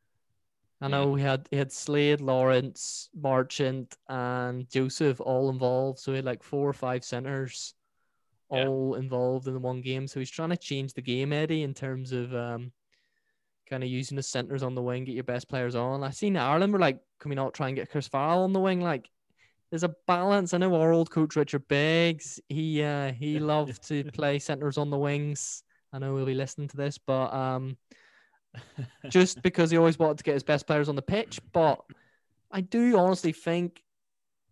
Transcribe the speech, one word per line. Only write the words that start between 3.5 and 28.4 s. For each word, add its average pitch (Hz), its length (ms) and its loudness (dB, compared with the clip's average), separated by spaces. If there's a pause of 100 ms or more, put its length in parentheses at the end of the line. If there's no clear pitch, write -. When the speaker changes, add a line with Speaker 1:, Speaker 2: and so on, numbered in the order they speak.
Speaker 1:
and 123 600 -4
Joseph 131 520 0
all 131 300 0
involved. 131 480 0
So - 140 -6
he 135 40 -2
had, 135 80 -4
like, 123 180 -6
four 143 260 -2
or 139 60 0
five 127 300 -4
centres 131 720 -8 (760)
Speaker 2:
Yeah. 135 180 0
Speaker 1:
all 131 280 -2
involved 127 500 -2
in 131 80 -6
the 131 60 -6
one 127 200 -4
game. 131 260 -6
So 135 140 -8
he's 127 100 -6
trying 160 200 -6
to 175 80 -2
change 135 340 -6
the - 80 -10
game, 131 320 -2
Eddie, 156 300 0
in 139 100 -4
terms 131 400 -8
of, 123 220 -4
um, 120 360 -6 (960)
kinda 127 220 -6
using 127 300 -4
the 139 60 -4
centres 131 400 -4
on 127 120 -4
the 123 80 -4
wing, 123 220 -4
get 131 100 -6
your 123 100 -4
best 123 240 -6
players 123 260 -2
on. 131 280 -2
I 135 80 -4
seen 196 260 -2
Ireland 165 380 2
were 196 40 2
like, 143 220 4 (200)
"Can 147 100 -8
we 143 40 -2
not 135 200 -2
try 139 140 -2
and 135 80 -4
get 107 120 -6
Chris 147 200 -4
Farrell 156 340 2
on 190 100 2
the 190 80 2
wing?" 185 220 2
Like, 165 280 -2 (600)
there's 165 140 0
a 165 100 -2 (120)
balance. 185 460 4
I 175 60 2
know 180 160 4
our 160 180 6
old 165 180 4
coach, 156 260 2
Richard 147 320 0
Beggs, 160 720 2 (120)
he, 151 320 0
uh, 143 320 -2
he 151 240 -4
Speaker 3:
<laughs> 151 400 0
Speaker 1:
loved - 60 -20
to 143 280 -2
play 143 260 0
centres 143 380 -4
on 147 140 0
the 143 80 -2
wings. 143 640 -4 (320)
I 135 60 -8
know 135 160 -4
he'll 135 100 -2
be 135 80 0
listening 139 340 -4
to - 80 -12
this, 143 220 -4
but, 131 340 0
um, 131 460 -4 (760)